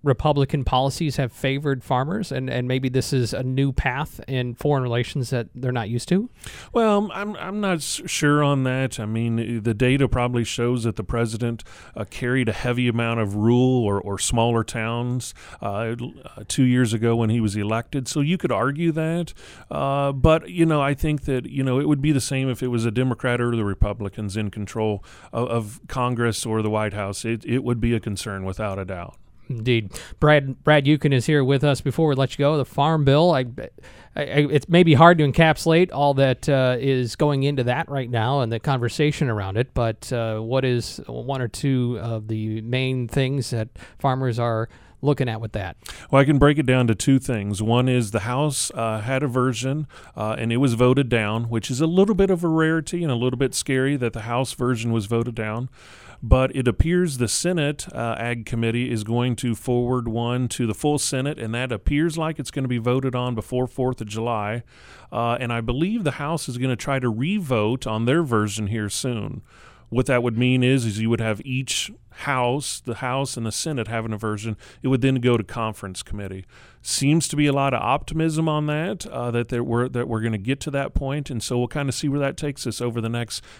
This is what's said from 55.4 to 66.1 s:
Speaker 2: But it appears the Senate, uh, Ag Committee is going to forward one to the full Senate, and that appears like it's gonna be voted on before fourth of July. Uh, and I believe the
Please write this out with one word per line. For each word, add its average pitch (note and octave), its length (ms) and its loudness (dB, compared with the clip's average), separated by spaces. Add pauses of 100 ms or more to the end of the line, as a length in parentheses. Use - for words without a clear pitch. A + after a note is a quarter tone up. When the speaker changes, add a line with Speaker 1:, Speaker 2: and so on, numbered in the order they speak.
Speaker 2:
But C3 320 4
it B2+ 120 2
appears D#3+ 500 2
the A#2+ 100 0
Senate, D3+ 640 -2
uh, A#2 280 -4
Ag A#2+ 260 -6
Committee A#2 460 -2
is A2 120 -2
going A#2+ 340 0
to A#2 180 -2
forward B2 520 0
one A#2 420 -2
to A#2+ 180 -2
the G#2+ 80 -2
full D3 240 0
Senate, C#3 400 -4
and A2 160 -6
that B2 160 -4
appears D3 440 0
like D#3+ 220 -4
it's B2+ 140 -10
gonna C3 160 -4
be B2 100 -2
voted B2 380 0
on B2 180 -2
before B2 320 -2
fourth B2+ 360 -4
of A2 60 -8
July. A2 540 -4 (500)
Uh, A#2 280 0
and A#2+ 120 -4
I A#2 100 -2
believe E3 420 -2
the C#3+ 80 0